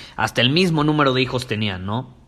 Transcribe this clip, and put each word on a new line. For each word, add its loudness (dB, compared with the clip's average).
hasta -2
el 4
mismo 2
número 2
de 2
hijos -2
tenían, -4
¿no? -6